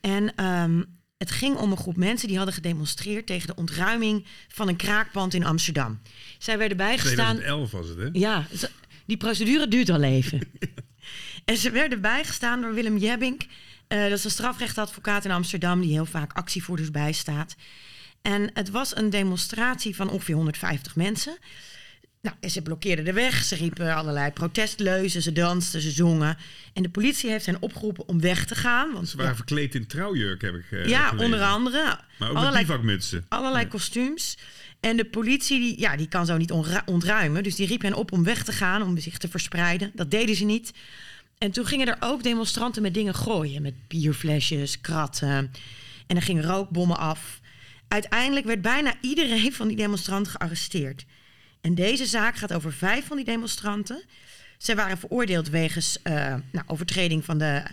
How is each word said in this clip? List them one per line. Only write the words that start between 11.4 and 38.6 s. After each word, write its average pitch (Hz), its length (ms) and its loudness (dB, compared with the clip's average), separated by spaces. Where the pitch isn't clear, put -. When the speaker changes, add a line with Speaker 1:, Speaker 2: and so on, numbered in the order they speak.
Speaker 1:
En 226 120 2
ze 208 140 0
werden 240 300 2
bijgestaan 240 600 0
door 226 140 -2
Willem 214 240 2
Jebbink. 247 440 0
Eh, 208 160 0
dat 202 160 2
is 202 60 -4
een 214 60 -2
strafrechtadvocaat 208 920 -2
in 196 60 -2
Amsterdam 180 500 0
die 170 120 2
heel 156 140 2
vaak 156 260 -6
actievoerders 175 580 -4
bijstaat. 151 680 -4
En 202 320 0
het 196 160 -4
was 254 260 -2
een 214 140 2
demonstratie 208 840 0
van 196 140 -2
ongeveer 170 240 -2
honderdvijftig 156 640 -2
mensen. 220 420 0
Nou, - 200 -6
en 185 100 -6
ze 165 120 -4
blokkeerden 160 420 -2
de 180 80 0
weg, 247 320 4
ze - 100 -2
riepen 165 400 0
allerlei 147 360 0
protestleuzen, 185 920 0
ze 165 100 0
dansten, 175 480 2
ze 156 100 -2
zongen. 156 460 4
En 190 100 -2
de 175 60 2
politie 226 420 0
heeft 214 160 -2
hen 175 160 0
opgeroepen 214 460 -4
om 170 120 2
weg 180 260 2
te - 80 -6
gaan, 254 380 2
want 175 160 -6
Speaker 2:
Ze - 80 -8
waren 135 140 0
Speaker 1:
ja. 120 60 -2
Speaker 2:
verkleed 143 380 -2
in 117 120 -4
trouwjurk, 139 560 -2
heb 92 120 -4
ik, 87 160 -10
eh, 92 160 -2
Speaker 1:
Ja, - 220 4
Speaker 2:
gelezen. 156 160 0
Speaker 1:
onder 226 180 2
andere. 240 400 2
Speaker 2:
Maar - 460 -4
ook - 60 -2
met - 80 2
Speaker 1:
Allerlei, 262 220 4
Speaker 2:
bivakmutsen. 107 640 0
Speaker 1:
allerlei 254 360 0
Speaker 2:
Ja. - 60 -6
Speaker 1:
kostuums. 247 680 -4
En 226 160 0
de 226 80 2
politie, 247 560 0
die, 240 200 0
ja, 165 160 2
die 156 120 -2
kan 175 180 0
zo 165 100 2
niet 165 140 2
onra-, 170 360 0
ontruimen. 175 560 2
Dus 196 120 -2
die 196 120 0
riep 226 160 -2
hen 196 120 0
op 190 180 -4
om 175 120 4
weg 180 200 2
te 214 80 -4
gaan, 196 300 2